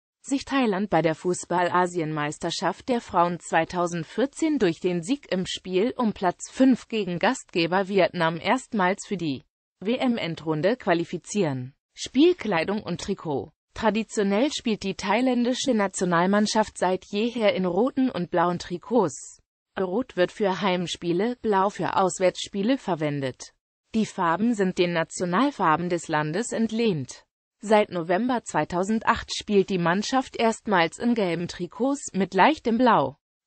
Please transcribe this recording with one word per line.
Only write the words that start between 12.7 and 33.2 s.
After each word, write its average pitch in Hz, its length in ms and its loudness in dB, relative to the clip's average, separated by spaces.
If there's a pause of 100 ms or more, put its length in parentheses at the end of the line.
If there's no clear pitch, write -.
und 165 180 -6
Trikot. 160 540 -6 (180)
Traditionell 214 800 0
spielt - 300 -4
die 185 120 -4
thailändische 247 800 0
Nationalmannschaft 196 1040 2
seit 185 300 -2
jeher 220 480 0
in 185 100 -2
roten 233 460 0
und 175 200 -4
blauen 175 280 2
Trikots. - 800 -2 (400)
Rot 190 380 -4
wird 180 140 2
für 185 280 0
Heimspiele, 180 800 -2
blau 202 300 2
für - 260 -4
Auswärtsspiele 190 800 0
verwendet. 147 800 -4 (400)
Die 220 120 0
Farben 185 460 0
sind 190 240 0
den 175 160 2
Nationalfarben 175 960 0
des 170 200 -4
Landes 156 440 -2
entlehnt. 220 720 -2 (380)
Seit 208 280 4
November 185 520 0
zweitausendacht 196 960 -2
spielt 196 320 2
die 196 80 -2
Mannschaft 190 580 0
erstmals 208 640 0
in 240 160 0
gelben 175 320 -2
Trikots 247 680 -4
mit 190 180 -2
leichtem 226 460 4
Blau. 185 400 4 (280)